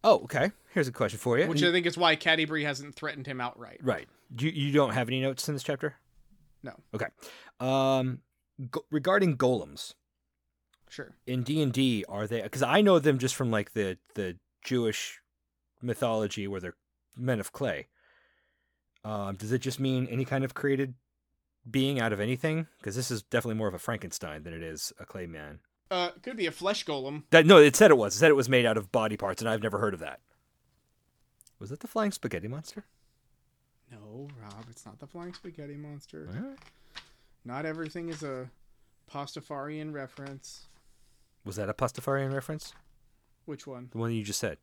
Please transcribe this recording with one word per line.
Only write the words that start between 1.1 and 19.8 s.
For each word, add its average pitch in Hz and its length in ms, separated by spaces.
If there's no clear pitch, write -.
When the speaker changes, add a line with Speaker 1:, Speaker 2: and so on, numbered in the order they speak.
Speaker 1:
for 120 200
you. - 80
Speaker 2:
Which 151 160
I 175 80
think 175 140
is 170 120
why 165 180
Catti 160 320
Bree 151 160
hasn't 143 320
threatened 147 300
him 131 160
outright. 120 400
Speaker 1:
Right. 113 260
You, 143 120
you 143 220
don't 135 220
have 117 140
any 127 140
notes 135 260
in 147 80
this 131 80
chapter? 143 320
Speaker 2:
No. 123 120
Speaker 1:
Okay. 110 140
Um, 131 600
go-, - 220
regarding 170 460
golems. 90 560
Speaker 2:
Sure. - 260
Speaker 1:
In 127 180
D 151 180
and 127 120
D, 123 340
are 104 200
they, 110 200
'cause 131 140
I 143 200
know 196 180
them 139 180
just 127 180
from, 123 160
like, 107 220
the, 95 240
the 92 240
Jewish - 580
mythology 110 680
where 98 140
they're 90 140
men 123 220
of - 120
clay. 87 360
Um, 101 320
does 107 160
it 127 80
just 131 200
mean 131 280